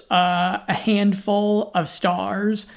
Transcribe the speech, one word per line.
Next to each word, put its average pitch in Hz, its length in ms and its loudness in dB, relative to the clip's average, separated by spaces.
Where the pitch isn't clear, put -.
uh, 180 460 2
a 196 60 0
handful 208 1000 0
of 165 140 -2
stars. 196 880 -2